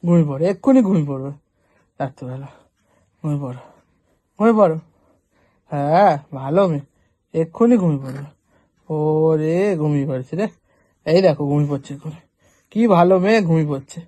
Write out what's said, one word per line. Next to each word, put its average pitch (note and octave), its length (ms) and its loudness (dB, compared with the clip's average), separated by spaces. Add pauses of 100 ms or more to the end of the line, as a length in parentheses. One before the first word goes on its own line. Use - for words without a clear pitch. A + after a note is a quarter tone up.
ঘুমিয়ে E3+ 240 4
পড়ো, C#3+ 180 -4
এক্ষুনি B3+ 360 2
ঘুমিয়ে F#3 240 0
পড়বে C#3 260 -8 (680)
রাত্রিবেলা। C3 480 -10 (760)
ঘুমিয়ে D3 180 -4
পড়ো, B2+ 200 -12 (760)
ঘুমিয়ে A3 180 2
পড়ো। F3 200 4 (960)
হ্যাঁ, D#3 480 2 (140)
ভালো D3+ 360 0
মেয়ে, C#3+ 160 -4 (500)
এক্ষুনি G3 420 0
ঘুমিয়ে E3 260 0
পড়বে। C#3 220 -14 (640)
ওরে, D#3 880 0
ঘুমিয়ে D3 300 -2
পড়েছে C3 300 -6
রে। G3+ 100 -2 (600)
এই E3+ 160 4
দেখো, D#3 240 2
ঘুমিয়ে C#3+ 240 0
পড়ছে C#3 240 -8
এক্ষুনি। D3+ 260 -16 (500)
কি G#3+ 160 -4
ভালো F#3 320 4
মেয়ে, G#3+ 220 2
ঘুমিয়ে D#3+ 280 0
পড়ছে। C#3 400 -10